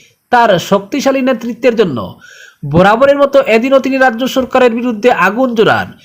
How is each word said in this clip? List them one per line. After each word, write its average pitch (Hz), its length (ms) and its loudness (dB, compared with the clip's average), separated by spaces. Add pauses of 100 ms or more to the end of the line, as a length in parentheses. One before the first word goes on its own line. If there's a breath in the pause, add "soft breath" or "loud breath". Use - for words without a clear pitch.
(300 loud breath)
তার 226 300 2
শক্তিশালী 269 640 -2
নেতৃত্বের 247 540 -2
জন্য। 135 440 -4 (520 loud breath)
বরাবরের 220 460 2
মতো 277 240 2
এদিনও 247 380 2
তিনি 269 180 -2
রাজ্য 254 300 0
সরকারের 254 440 0
বিরুদ্ধে 226 400 -2
আগুন 220 440 -2
জোরান।" 123 380 0 (120 soft breath)